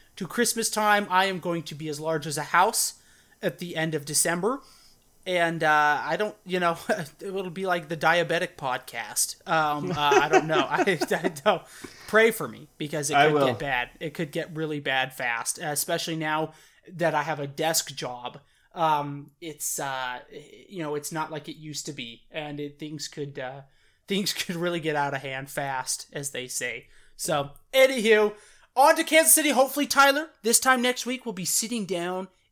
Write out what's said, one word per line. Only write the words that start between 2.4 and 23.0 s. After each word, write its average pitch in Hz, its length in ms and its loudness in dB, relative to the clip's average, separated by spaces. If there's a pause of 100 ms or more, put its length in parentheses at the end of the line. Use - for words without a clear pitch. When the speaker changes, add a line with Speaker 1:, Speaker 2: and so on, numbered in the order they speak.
Speaker 1:
house, 190 500 2 (480)
at 170 180 -4
the 175 160 -10
end 160 200 -2
of 143 100 -6
December. 175 560 0 (640)
And, 170 360 0
uh, 151 440 4
I 156 100 -2
don't, 208 200 -4 (100)
you 180 140 -2
know, 170 180 2 (220)
<laughs> - 200 -12
it'll 190 300 -6
be 185 160 -8
like 175 240 -2
the 165 80 -4
diabetic 165 580 0
podcast. 123 800 -6 (100)
Um, 156 460 0
uh, 160 60 -2
I 147 320 4
don't 160 180 4
know. 156 200 2
<laughs> - 20 -10
I, 175 280 2 (140)
I 185 180 0 (140)
don't. 185 180 2 (460)
Pray 220 240 6
for 151 160 -6
me 110 300 -18
because 147 320 -6
it 147 80 0
Speaker 2:
I 143 80 8
Speaker 1:
could 151 80 6
Speaker 2:
will. 139 140 4
Speaker 1:
get 117 120 -2
bad. 127 300 -2 (100)
It 156 140 -8
could 156 180 -6
get 160 240 -6
really 156 240 -4
bad 135 340 -2
fast, 120 480 -4
uh, 170 60 -8
especially 165 480 -2
now 156 380 -2 (360)
that 165 240 0
I 147 100 0
have 151 180 -4
a 143 60 -6
desk 147 460 -2
job. 123 460 -10 (340)
Um, 147 580 0 (100)
it's, 156 380 -8
uh, 131 400 -6 (500)
you 185 120 -10
know, 151 140 -4
it's 147 160 -6
not 156 200 -4
like 156 180 -10
it 156 80 -14
used 151 300 -12
to 160 40 -8
be, 120 300 -12 (100)
and 147 300 -10
it, 143 180 -12
things 151 300 -12